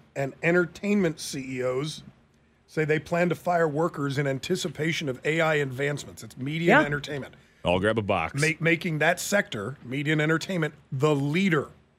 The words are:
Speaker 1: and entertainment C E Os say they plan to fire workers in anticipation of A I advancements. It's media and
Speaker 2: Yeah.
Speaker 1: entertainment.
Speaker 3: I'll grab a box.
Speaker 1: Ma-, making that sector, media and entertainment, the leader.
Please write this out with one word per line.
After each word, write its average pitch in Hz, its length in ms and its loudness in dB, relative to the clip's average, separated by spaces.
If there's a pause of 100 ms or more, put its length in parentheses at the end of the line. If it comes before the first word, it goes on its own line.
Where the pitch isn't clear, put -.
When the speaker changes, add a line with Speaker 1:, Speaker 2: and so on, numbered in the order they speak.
(140)
Speaker 1:
and 139 180 -4 (120)
entertainment 175 720 2
C 131 400 -8
E 123 60 -2
Os 135 380 -2 (640)
say 156 180 -2
they 151 140 2
plan 170 300 2
to 160 80 2
fire 170 320 2
workers 143 500 0
in 147 80 0
anticipation 151 840 -2
of 127 160 -6
A 160 160 0
I 160 160 2
advancements. 139 680 -4
It's 110 120 -18
media 165 380 2
and 302 80 8
Speaker 2:
Yeah. 294 40 2
Speaker 1:
entertainment. 143 480 -6 (300)
Speaker 3:
I'll 90 140 4
grab 110 200 2
a 110 40 0
box. 95 380 -2
Speaker 1:
Ma-, 156 80 2 (100)
making 165 400 0
that 165 220 2
sector, 139 640 -4
media 143 280 -2
and 156 80 2
entertainment, 160 540 0 (160)
the 147 240 2
leader. 147 540 0 (300)